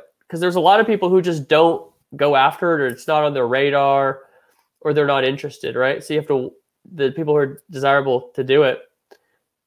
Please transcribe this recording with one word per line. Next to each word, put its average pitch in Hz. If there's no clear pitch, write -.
'cause 165
there's 180
a 180
lot 190
of 220
people 202
who 185
just 165
don't 165
go 143
after 160
it, 151
or 135
it's 127
not 151
on 143
their 131
radar, 139
or 151
they're 147
not 135
interested, 135
right? 131
So 156
you 156
have 151
to, 135
the 139
people 151
who 151
are 139
desirable 139
to 135
do 135
it. 127